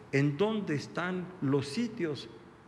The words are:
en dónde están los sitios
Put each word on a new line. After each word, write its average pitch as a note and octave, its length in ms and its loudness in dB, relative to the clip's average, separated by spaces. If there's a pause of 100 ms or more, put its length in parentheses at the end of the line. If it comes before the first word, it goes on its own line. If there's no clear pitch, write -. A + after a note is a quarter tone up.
(120)
en C#3+ 260 4
dónde G3+ 380 2
están F3 500 -4 (160)
los C3+ 260 4
sitios E3+ 600 -4 (380)